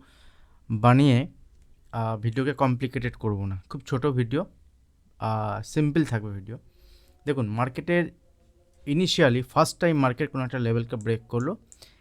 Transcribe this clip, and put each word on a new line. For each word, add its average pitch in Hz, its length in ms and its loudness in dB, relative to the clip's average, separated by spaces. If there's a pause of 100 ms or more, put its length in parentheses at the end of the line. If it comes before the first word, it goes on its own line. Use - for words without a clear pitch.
(720)
বানিয়ে, 123 560 6 (640)
আহ, 113 260 -4
ভিডিওকে 117 360 -2
কমপ্লিকেটেড 127 640 -2
করব 101 300 -4
না, 95 240 -8
খুব - 160 -12
ছোট 131 200 -2
ভিডিও, 131 400 0 (760)
আহ, 107 440 -4
সিম্পল 151 420 0
থাকবে 107 260 -4
ভিডিও। 101 260 -12 (680)
দেখুন, 131 240 -2
মার্কেটের 147 560 0 (840)
initially 143 560 2
ফার্স্ট - 360 0
টাইম 165 180 2
মার্কেট 135 340 0
কোনো 131 120 -4
একটা 127 160 -6
লেভেলকে 117 360 -2
ব্রেক 113 340 -2
করলো 131 280 -2 (440)